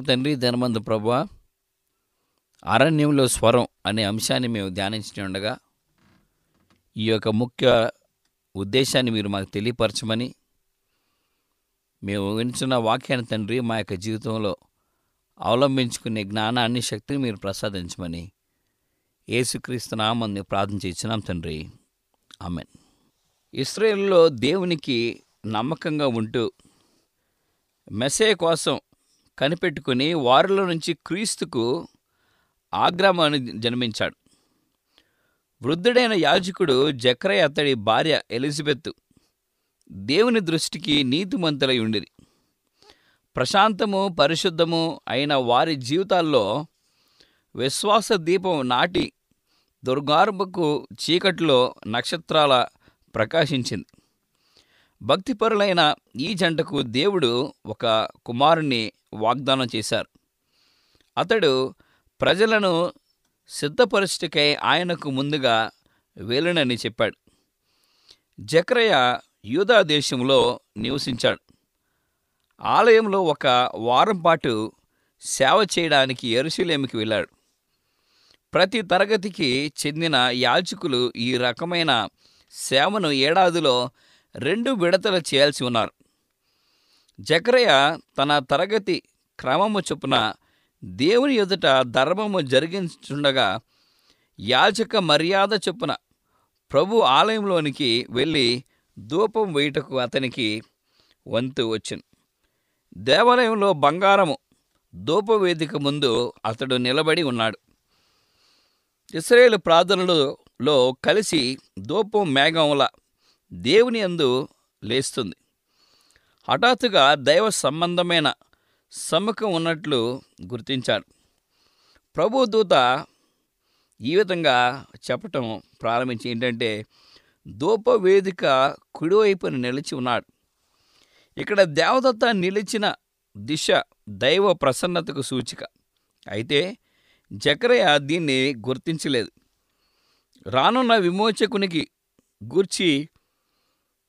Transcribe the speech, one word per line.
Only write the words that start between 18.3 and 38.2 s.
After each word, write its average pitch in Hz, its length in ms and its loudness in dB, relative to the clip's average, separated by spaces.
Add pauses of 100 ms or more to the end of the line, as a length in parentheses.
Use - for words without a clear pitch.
యేసుక్రీస్తు 123 640 -6
నామమున 110 460 -2
ప్రార్థన 98 340 -4
చేయించున్నాం 101 460 -6
తండ్రి. 82 480 -8 (760)
ఆమేన్. 87 360 -10 (760)
ఇస్రాయేలులో 196 760 4
దేవునికి 143 960 -2 (240)
నమ్మకంగా 131 600 -4
ఉంటూ, 113 460 -2 (1400)
మెస్సే 143 420 0
కోసం 165 460 0 (580)
కనిపెట్టుకుని, 143 760 -2
వారిలో 170 520 4
నుంచి 165 300 -4 (100)
క్రీస్తుకు 165 840 -4 (840)
ఆగ్రామాన్ని 151 840 2
జన్మించాడు. 117 580 -4 (1500)
వృద్ధుడైన 220 500 2
యాజకుడు 156 800 2
జకరయ్య 135 520 0
అతడి 147 320 0
భార్య 117 560 0